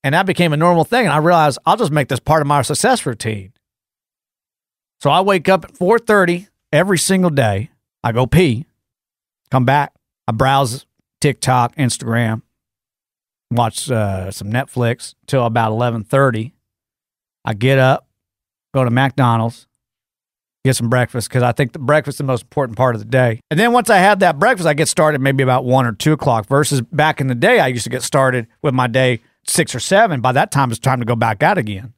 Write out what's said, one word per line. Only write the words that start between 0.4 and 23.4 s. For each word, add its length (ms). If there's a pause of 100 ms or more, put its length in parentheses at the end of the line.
a 60
normal 260
thing. 220
And 80
I 60
realized 460
I'll 120
just 160
make 160
this 100
part 220
of 60
my 140
success 440
routine. 480 (1500)
So 100
I 120
wake 260
up 160
at 140
four 200
thirty 500 (260)
every 240
single 320
day. 400 (340)
I 80
go 160
pee, 380 (840)
come 140
back. 300 (340)
I 60
browse 520 (360)
TikTok, 560
Instagram, 640 (1080)
watch, 400
uh, 400
some 220
Netflix 640 (100)
till 200
about 260
eleven 320
thirty. 500 (920)
I 80
get 260
up, 260 (680)
go 100
to 60
McDonald's, 760 (1000)
get 100
some 140
breakfast, 400
'cause 140
I 100
think 180
the 80
breakfast 360
is 20
the 80
most 180
important 340
part 180
of 40
the 80
day. 320 (100)